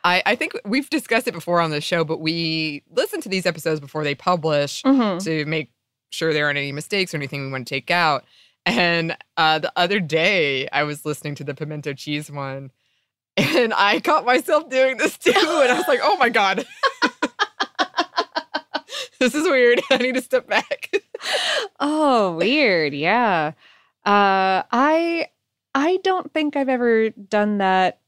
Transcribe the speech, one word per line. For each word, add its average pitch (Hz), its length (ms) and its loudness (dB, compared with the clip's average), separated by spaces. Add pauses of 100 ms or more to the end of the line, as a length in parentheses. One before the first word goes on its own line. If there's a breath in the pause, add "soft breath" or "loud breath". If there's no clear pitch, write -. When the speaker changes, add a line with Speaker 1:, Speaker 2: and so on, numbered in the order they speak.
Speaker 1:
I, 180 240 4
I 220 80 2
think 294 160 -6 (140)
we've 254 260 -2
discussed 233 360 0
it 196 60 -4
before 170 280 0
on 165 100 0
the 147 100 -4
show, 170 220 -2
but 156 160 -4
we 160 720 -4
listen 311 300 -4
to 208 80 -12
these 185 180 -2
episodes 160 320 -2
before 147 240 -8
they 143 100 -2
publish 151 720 -2
Speaker 2:
Mm-hmm. 240 420 2
Speaker 1:
to 156 200 -2
make 156 260 -6 (400)
sure 160 200 -2
there 151 140 0
aren't 143 140 0
any 143 120 -6
mistakes 175 400 -4
or 156 60 -6
anything 139 260 -6
we 135 80 -8
wanna 131 140 -8
take 135 240 -8
out. 165 340 0 (440 soft breath)
And, 170 480 0 (220)
uh, 160 220 2
the 160 160 -4
other 185 240 0
day, 156 720 0
I 147 120 0
was 147 220 -6
listening 147 300 -6
to - 80 -14
the 143 100 -8
pimento 151 400 -8
cheese 147 380 -6
one, 135 400 -10 (680)
and 247 380 2
I 208 240 4
caught 302 260 0
myself 302 440 2
doing 262 280 2
this - 220 -2
too, - 160 2
and 311 360 4
I 247 40 4
was - 120 -2
like, 262 160 2
"Oh 359 140 2
my 247 120 4
God." 196 400 0
<laughs> - 60 -20 (2500 loud breath)
This 254 140 2
is 302 140 -2
weird. 247 380 4
<laughs> - 40 -16
I 262 80 4
need 247 180 -2
to 254 60 0
step - 260 -2
back. - 500 -4
<laughs> - 40 0 (800 loud breath)
Speaker 2:
Oh, 277 560 2
weird. 185 580 2
Yeah. 165 600 0 (520 soft breath)
Uh, 190 560 4 (100)
I, 320 580 0 (440)
I 320 300 2
don't 370 300 -2
think 302 220 -2
I've 269 140 0
ever 233 420 2
done 208 460 -2
that 185 500 2